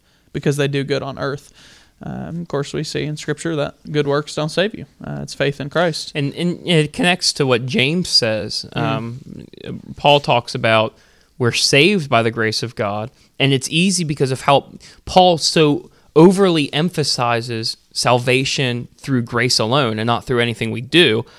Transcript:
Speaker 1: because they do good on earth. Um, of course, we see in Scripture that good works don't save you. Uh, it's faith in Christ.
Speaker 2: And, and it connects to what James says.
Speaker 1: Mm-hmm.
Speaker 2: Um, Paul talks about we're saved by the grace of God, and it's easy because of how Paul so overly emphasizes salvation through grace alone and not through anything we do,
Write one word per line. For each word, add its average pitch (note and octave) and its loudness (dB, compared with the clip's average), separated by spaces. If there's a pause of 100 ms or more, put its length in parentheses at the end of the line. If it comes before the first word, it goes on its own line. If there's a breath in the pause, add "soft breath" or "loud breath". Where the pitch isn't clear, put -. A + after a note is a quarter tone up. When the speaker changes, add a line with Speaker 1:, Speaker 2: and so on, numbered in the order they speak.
(320)
Speaker 1:
because C#3+ -2
they C#3+ 0
do C#3 -2
good C#3 -2
on C3+ -10
earth. C#3 -8 (500 soft breath)
Um, C3 -10
of E3 -14
course, C#3+ -4
we D3+ -4
see C#3+ -6
in D3+ -6
Scripture D#3 -6
that C#3+ -4 (140)
good D3 0
works C#3+ -2
don't D3+ -4
save F#3 -2
you. - -14 (180)
Uh, D3 -10
it's C#3+ -12
faith C#3+ -2
in C#3+ -8
Christ. E3 -2
Speaker 2:
And, C#3 -2
and E3+ -4
it D#3 2
connects F3+ 0
to C#3+ 0
what B2+ 2
James D#3 0
says. A2 -2 (100)
Speaker 1:
Mm-hmm. A#2 -6
Speaker 2:
Um, - -10 (160)
Paul D3 4
talks A#2+ -2
about A2+ 0 (440 soft breath)
we're A#2 2
saved D3+ 2
by A#2 4
the A#2 0
grace A2 -2
of A2+ -8
God, G#2+ -6 (280 soft breath)
and C3+ 2
it's C3 -2
easy F3 0
because C#3+ -2
of C3 -6
how C#3 2 (320 loud breath)
Paul F3+ 4
so D3+ 2 (260 soft breath)
overly F3 6
emphasizes A#2+ -2 (160)
salvation B2 0 (100)
through B2+ -2
grace A#2 0
alone A2+ 0
and A2+ -2
not A#2 0
through B2 0
anything A#2 -2
we A2 -6
do, B2+ 4 (140)